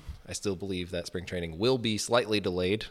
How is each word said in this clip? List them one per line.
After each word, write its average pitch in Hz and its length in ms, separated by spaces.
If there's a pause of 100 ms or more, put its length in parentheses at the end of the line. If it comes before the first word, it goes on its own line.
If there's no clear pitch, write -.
(260)
I - 60
still 95 240
believe 90 360
that 87 160
spring 87 180
training 85 340
will 127 180
be 113 200
slightly 110 420
delayed, 92 520